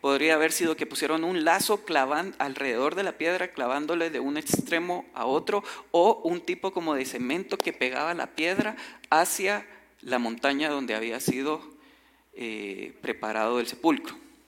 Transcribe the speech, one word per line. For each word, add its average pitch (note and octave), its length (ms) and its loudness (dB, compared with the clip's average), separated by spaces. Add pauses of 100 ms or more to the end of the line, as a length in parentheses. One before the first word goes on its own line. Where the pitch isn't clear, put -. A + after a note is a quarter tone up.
podría C#3+ 340 4
haber D#3 180 4
sido D#3+ 220 0
que D3 120 -4
pusieron D#3 360 0
un E3+ 220 0
lazo G3 400 2
clavan-, D3+ 540 0
alrededor C#3 560 0
de F#3+ 80 -2
la F#3+ 160 -4
piedra, F3+ 340 0
clavándole D3+ 560 0
de C#3+ 120 -4
un C#3+ 180 -2
extremo F3 760 0
a A#2+ 140 -4
otro, E3+ 360 2 (280)
o F3 340 6
un E3+ 160 0
tipo F#3 320 -4
como E3 220 0
de C3 100 0
cemento C3+ 540 -4
que - 160 -2
pegaba C3+ 400 -2
la C#3+ 140 -4
piedra G3 460 -2 (360)
hacia F#3+ 580 2 (320)
la B2 180 -2
montaña C#3 520 0
donde C3+ 240 -2
había A2+ 260 -4
sido, C#3 420 -2 (680)
eh, G#2 680 -8
preparado A2 580 0
el A#2+ 60 -2
sepulcro. - 500 0 (320)